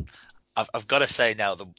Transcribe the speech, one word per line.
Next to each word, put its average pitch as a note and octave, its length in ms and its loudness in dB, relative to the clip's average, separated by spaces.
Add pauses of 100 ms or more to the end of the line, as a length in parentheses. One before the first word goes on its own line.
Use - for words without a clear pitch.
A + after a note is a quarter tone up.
(560)
I've, A2+ 160 -4
I've A2 140 -6
gotta C#3 200 2
say A#2 280 2
now, G#2 200 -2
the, G2 120 -14 (120)